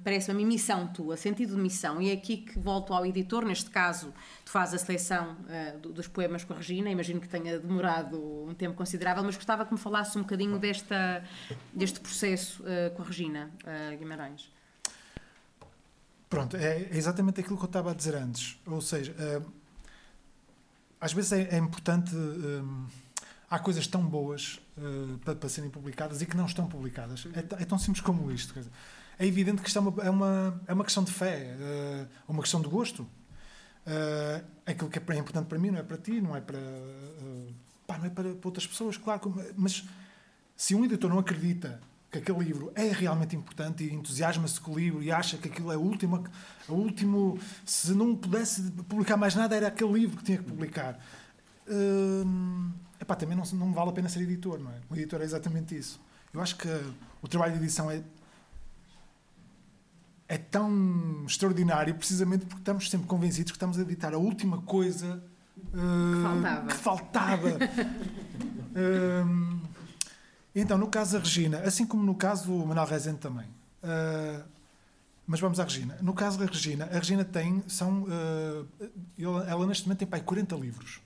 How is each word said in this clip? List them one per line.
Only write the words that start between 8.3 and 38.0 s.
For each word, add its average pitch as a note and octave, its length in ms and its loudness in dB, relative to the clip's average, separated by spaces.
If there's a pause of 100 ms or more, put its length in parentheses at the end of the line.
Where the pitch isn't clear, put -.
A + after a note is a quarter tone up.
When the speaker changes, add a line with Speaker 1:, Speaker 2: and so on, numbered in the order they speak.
Speaker 1:
um E3+ 60 -8
tempo F3+ 220 -4
considerável, F3+ 480 0
mas G3 120 -2
gostava A3 300 0
que A3 80 -2
me G#3+ 60 -2
falasse G#3 360 -2
um G#3 60 0
bocadinho G3+ 380 0
desta, F#3+ 640 0 (500)
deste F#3 260 0
processo, - 680 -2
eh, F3 280 0
com F#3 60 -10
a E3+ 60 -6
Regina, D#3 420 -4 (160)
eh, D3+ 320 -8
Guimarães. D#3 500 -10 (1800)
Speaker 2:
Pronto, C#3 280 -2
é, D#3+ 260 0
é F#3+ 80 -8
exatamente F3+ 480 2
aquilo F#3 180 -2
que F#3 60 -2
eu F3+ 40 -2
estava F3+ 240 0
a - 40 -2
dizer D3+ 200 0
antes, B2 520 -4
ou D#3+ 140 -2
seja, D3+ 360 -2
eh, D3 240 -2 (1600)
às D#3+ 120 -2
vezes G3 180 2
é, F#3 240 4
é - 20 6
importante, F3 580 2
eh, D3+ 480 -2 (840)
há E3+ 100 2
coisas E3+ 260 2
tão F3+ 180 2
boas, D3 560 -2 (180)
eh, C#3 460 -6
pa-, D#3+ 120 -2
para C#3+ 120 -6
serem D3 220 -4
publicadas C#3+ 520 -6
e E3+ 40 0
que E3 100 -4
não F3 120 4
estão F3 200 -2
publicadas. B2+ 580 -8
Speaker 1:
Uhum. E3+ 100 -10
Speaker 2:
É E3+ 80 -4
t-, F3+ 180 -6
é E3+ 40 0
tão F#3+ 120 2
simples F#3+ 240 2
como D#3 300 2
isto, B2 220 -4
quer C3 80 -10
dizer, A#2 100 -12 (480)
é F#3 60 4
evidente G3 360 4
que - 60 -6
isto - 100 2
é G3+ 40 4
uma, G3 220 2
é F#3 60 2
uma, F#3+ 580 2
é F3+ 60 0
uma G3 100 4
questão G3 200 2
de F3+ 80 0
fé, C#3+ 480 -2
eh, C#3+ 460 -4 (220)
uma D3+ 140 -2
questão - 180 2
de D3+ 80 0
gosto. D#3+ 400 -2 (800)
Eh, D3+ 560 -2 (240)
aquilo E3 240 -4
que - 80 -4
é, - 60 -4 (120)
é D3 40 0
importante D#3 260 -2
para D#3+ 140 -2
mim G3 100 4
não F#3 100 2
é D#3 40 -6
para D#3+ 140 -8
ti, A3 220 -2
não E3 160 0
é C3+ 60 -4
para, C#3 160 -8
eh, C3+ 880 -10 (380)
pá, D#3+ 140 -6
não E3+ 80 -2